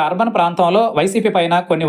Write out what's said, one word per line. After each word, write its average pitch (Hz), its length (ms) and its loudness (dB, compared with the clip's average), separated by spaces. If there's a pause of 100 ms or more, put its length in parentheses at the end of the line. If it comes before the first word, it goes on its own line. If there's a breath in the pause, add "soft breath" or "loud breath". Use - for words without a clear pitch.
అర్బన్ 202 280 -2
ప్రాంతంలో 175 460 2 (160)
వైసీపీ 196 380 0
పైన 170 180 0 (160)
కొన్ని 160 200 0